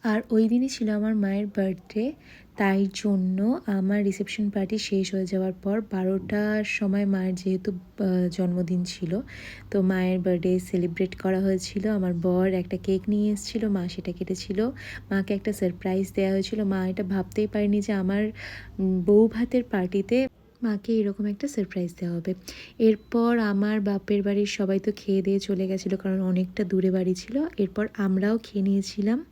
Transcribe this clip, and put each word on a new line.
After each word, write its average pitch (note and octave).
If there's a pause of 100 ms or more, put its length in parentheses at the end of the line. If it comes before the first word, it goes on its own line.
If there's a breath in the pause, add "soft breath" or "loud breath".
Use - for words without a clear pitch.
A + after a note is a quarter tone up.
আর A3
ওই A3
দিনই B3
ছিল A3
আমার G#3+
মায়ের G3+
বার্থডে, G3+ (460 loud breath)
তাই G3
জন্য G3
আমার G3+
রিসেপশন G3+
পার্টি G3
শেষ F#3+
হয়ে F#3+
যাওয়ার F#3
পর G3 (100)
বারোটার G3+
সময় G3+
মায়ের F#3
যেহেতু, F#3
আহ, F3+
জন্মদিন F3+
ছিল, F3+ (500 loud breath)
তো G3+
মায়ের F#3
বার্থডে F3+
সেলিব্রেট F3+
করা F#3+
হয়েছিল। F#3+
আমার F#3
বর F3+
একটা F3+
কেক F#3+
নিয়ে G#3
এসেছিল, G#3+
মা F#3+
সেটা F3+
কেটেছিল। F#3+ (400 loud breath)
মাকে G3
একটা G3+
সারপ্রাইজ F#3+
দেওয়া F#3+
হয়েছিল। G3
মা F#3+
এটা F#3
ভাবতেই F#3+
পারেনি G#3
যে G#3
আমার, G3 (560 loud breath)
উম, F#3
বউ G#3
ভাতের A#3+
পার্টিতে G3 (340)
মাকে G#3+
এরকম G3+
একটা G#3
সারপ্রাইজ F#3
দেওয়া F3
হবে। E3+ (460 loud breath)
এরপর A#3
আমার G#3
বাপের G3+
বাড়ির G3+
সবাই G3
তো G3+
খেয়ে G3
দিয়ে G3
চলে F#3+
গেছিলো, F#3+
কারণ F#3+
অনেকটা F#3
দূরে F#3+
বাড়ি F#3
ছিল। A3 (220)
এরপর G3 (120)
আমরাও G3
খেয়ে G#3
নিয়েছিলাম। G3+